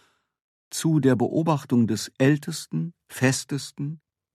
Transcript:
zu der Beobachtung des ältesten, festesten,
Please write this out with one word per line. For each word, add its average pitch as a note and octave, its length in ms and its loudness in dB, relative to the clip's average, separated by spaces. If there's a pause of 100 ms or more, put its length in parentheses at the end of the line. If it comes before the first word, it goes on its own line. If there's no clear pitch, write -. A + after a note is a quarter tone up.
(680)
zu D#3 320 0
der B2+ 160 4
Beobachtung C#3 720 0
des G#2+ 300 -4
ältesten, D#3 760 0 (160)
festesten, C#3+ 920 -4 (360)